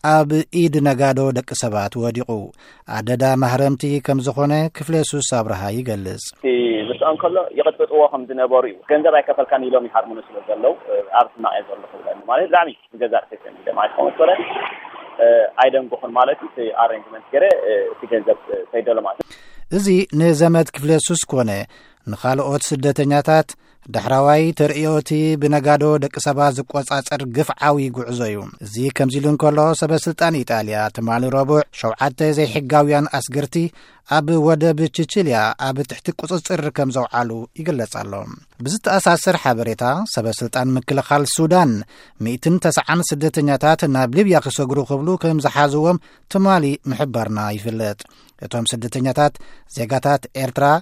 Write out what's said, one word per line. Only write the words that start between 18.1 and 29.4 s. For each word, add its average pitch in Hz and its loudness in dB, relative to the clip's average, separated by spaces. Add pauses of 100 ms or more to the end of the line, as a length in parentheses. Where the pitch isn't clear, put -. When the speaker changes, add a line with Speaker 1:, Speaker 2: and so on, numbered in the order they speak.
Speaker 2:
እ፣ 101 -6
ከይደሎ 113 -2
ማለት 98 -6
እዩ። - -14 (340)
Speaker 1:
እዚ 196 0 (280)
ንዘመድ 165 4
ክፍለ 143 -2 (100)
ሱስ - -2
ኮነ 123 0 (560)
ንኻልኦት 135 -2
ስደተኛታት 143 2 (360)
ዳሕራዋይ 139 2
ተርእዮቲ 151 0 (260)
ብነጋዶ 147 2 (140)
ደቂ 139 -4
ሰባት 143 0
ዝቆጻጸር 139 -4
ግፍዓዊ 143 0 (120)
ጉዕዞ 123 -8
እዩ። 104 -4 (220)
እዚ 104 -14 (160)
ከምዚ 131 0
ኢሉ 143 -2
እንከሎ 151 4 (160)